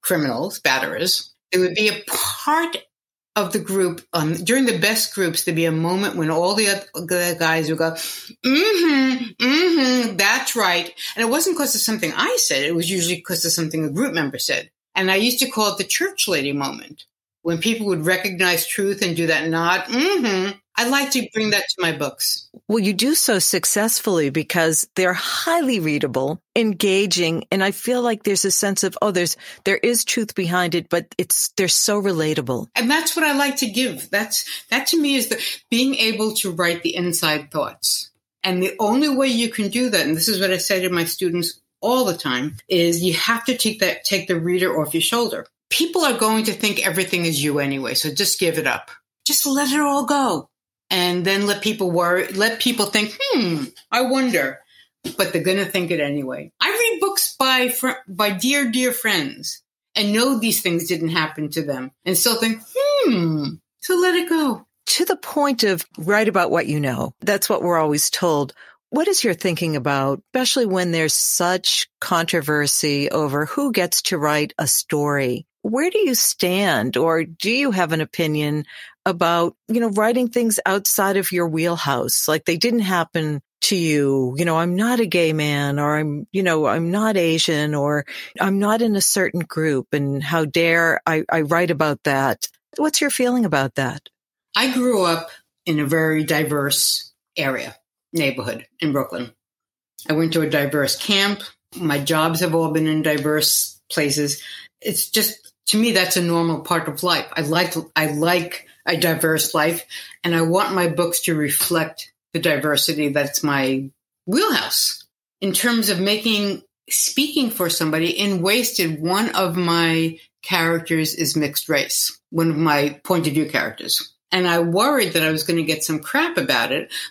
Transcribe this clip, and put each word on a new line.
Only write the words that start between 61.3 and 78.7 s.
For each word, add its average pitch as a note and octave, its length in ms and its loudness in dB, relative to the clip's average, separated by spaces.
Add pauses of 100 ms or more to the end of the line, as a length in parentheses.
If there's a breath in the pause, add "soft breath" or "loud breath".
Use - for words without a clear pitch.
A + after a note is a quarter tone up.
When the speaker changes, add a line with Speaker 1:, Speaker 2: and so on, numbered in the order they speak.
Speaker 1:
to D#3 140 -4
them C3 280 -6 (140)
and F#3 120 0
still A#3 180 2
think, A3+ 260 -2 (120)
"Hmm," A3+ 800 0 (260)
so F#4 160 0
let F4+ 180 2
it F4 140 0
go. D4+ 380 0 (200)
Speaker 2:
To - 180 0
the - 120 2
point C#4+ 460 0
of F#3+ 220 0 (120)
write G#3 320 2
about F3+ 200 2
what - 160 2
you D3 140 -2
know. C3+ 400 -2
That's - 300 0
what G#3 120 0
we're F3 160 2
always D3 320 2
told. D3 440 0 (360 loud breath)
What D#4+ 200 0
is F#4+ 120 2
your G#3+ 120 2
thinking E3 420 -2
about, C#3 460 0 (120)
especially B3+ 320 2
when F#3 260 0
there's D#3+ 220 2
such - 760 0 (100)
controversy D3+ 1120 0
over D3 340 0
who C#4 280 -2
gets F3 300 0
to F#3 140 -2
write D3 400 0
a - 80 -2
story? C#3+ 800 0 (160)
Where B3+ 280 0
do G#4+ 100 0
you D4+ 160 2
stand, F3+ 800 0
or D#3+ 300 2
do F3 260 -4
you C4+ 200 0
have F3+ 200 0
an D#3+ 80 0
opinion D3+ 640 -2 (420 loud breath)